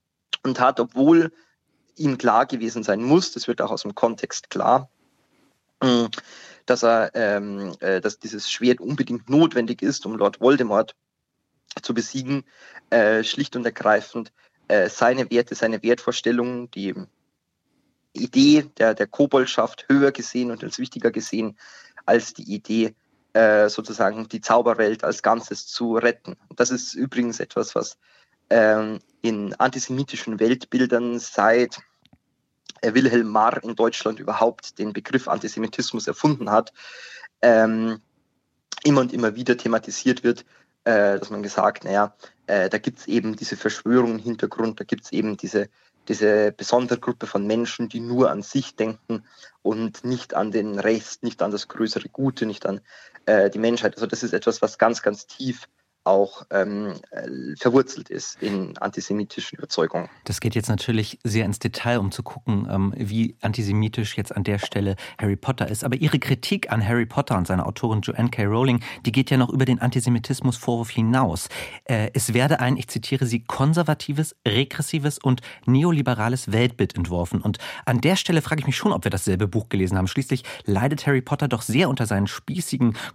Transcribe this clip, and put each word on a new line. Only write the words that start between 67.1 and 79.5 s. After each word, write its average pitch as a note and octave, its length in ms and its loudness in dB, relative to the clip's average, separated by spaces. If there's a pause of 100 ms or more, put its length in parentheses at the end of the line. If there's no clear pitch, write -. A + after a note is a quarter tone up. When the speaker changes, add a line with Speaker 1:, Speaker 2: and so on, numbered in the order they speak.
Speaker 2:
und F2+ 120 0
seiner F#2 180 0
Autorin A2 360 -2
Joanne - 280 -2
K. A2+ 140 -2
Rowling, A#2+ 400 2 (200)
die A#2+ 60 0
geht B2 200 2
ja C#3 60 4
noch D3 140 4
über C3 140 2
den B2 160 2
Antisemitismus-Vorwurf B2 1080 -2
hinaus. A2+ 580 0 (380)
Äh, A2 280 0
es - 180 -2
werde C3 280 4
ein, B2 160 2
ich B2 100 -6
zitiere C3 400 -2
Sie, A#2 160 -2
„konservatives, D3+ 920 0 (100)
regressives C#3 720 -2
und B2+ 220 0 (240)
neoliberales B2+ 880 2
Weltbild A2+ 420 2
entworfen.“ F2 460 -2
Und - 180 -2 (260)
an B2 160 0
der E3 140 4
Stelle E3+ 280 0
frage D#3 180 -4
ich C3+ 60 -6
mich C3 100 0
schon, - 160 0
ob - 100 -2
wir - 80 -2
dasselbe G2 380 0
Buch G#2 200 -4